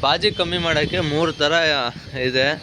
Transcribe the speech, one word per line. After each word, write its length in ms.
ಬಾಜಿ 340
ಕಮ್ಮಿ 280
ಮಾಡೋಕ್ಕೆ 340
ಮೂರು 300
ಥರ 140
ಇದೆ 180